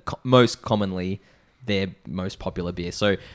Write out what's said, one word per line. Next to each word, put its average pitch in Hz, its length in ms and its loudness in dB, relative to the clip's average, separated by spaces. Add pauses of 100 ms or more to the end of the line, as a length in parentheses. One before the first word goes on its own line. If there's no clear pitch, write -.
co-, - 180 -8
most 127 380 6
commonly 95 580 -2 (460)
their 98 220 0 (200)
most 92 320 -6
popular 87 320 -4
beer. 87 200 -6
So 101 240 2 (200)